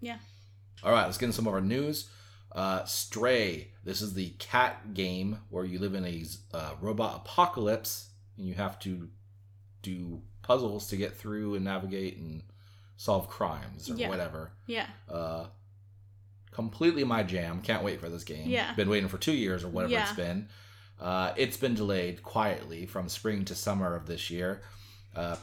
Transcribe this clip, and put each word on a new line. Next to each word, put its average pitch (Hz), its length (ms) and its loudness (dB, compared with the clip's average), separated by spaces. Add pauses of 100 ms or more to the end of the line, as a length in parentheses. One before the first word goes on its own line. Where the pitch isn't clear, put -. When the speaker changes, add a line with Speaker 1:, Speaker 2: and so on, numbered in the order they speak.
Speaker 1:
Yeah. 233 180 -8 (680)
Speaker 2:
All 101 80 6
right, 107 140 8
let's 92 120 -2
get 123 80 0
into 113 100 0
some 113 120 2
of 101 40 4
our 95 80 2
news. 135 480 0 (440)
Uh, 95 320 0
Stray. 107 880 2 (100)
This 95 180 -4
is 104 140 -4
the 92 240 -2
cat 123 560 2
game 92 460 0 (100)
where 92 140 -2
you 90 160 -2
live 98 160 0
in 95 80 -2
a, 82 200 -4 (300)
uh, 78 260 -4
robot 107 360 0 (100)
apocalypse, - 840 2 (280)
and 95 100 -8
you 90 80 -4
have 95 240 -2
to 90 300 -6 (760)
do 90 400 -6 (200)
puzzles 113 480 2
to 101 60 -2
get 95 200 -2
through 107 400 -4
and 95 80 -2
navigate 95 540 -2
and 80 260 -10 (520)
solve 98 320 2
crimes 78 600 -4
or 240 40 -4
Speaker 1:
Yeah. 233 160 -2
Speaker 2:
whatever. 160 420 -4 (160)
Speaker 1:
Yeah. 226 180 -2 (220)
Speaker 2:
Uh, 82 400 -4 (1000)
completely 143 540 4
my 117 180 4
jam. 87 400 0
Can't 110 220 2
wait 78 160 0
for 82 80 -6
this 85 160 -6
game. 78 240 -6
Speaker 1:
Yeah. 240 260 0
Speaker 2:
Been 98 140 4
waiting 101 200 4
for 95 100 -4
two 156 160 4
years 92 280 2
or 90 60 -6
whatever 110 260 2
it's 220 160 2
Speaker 1:
Yeah. 214 60 -4
Speaker 2:
been. 90 320 -2 (500)
Uh, 92 380 2
it's 127 200 2
been 123 180 2
delayed 95 500 2
quietly 87 600 0
from 92 240 -4
spring 104 360 0
to 95 100 -4
summer 95 400 2
of 78 120 -4
this 82 220 -4
year. 90 340 -2 (520)
Uh, 85 280 -2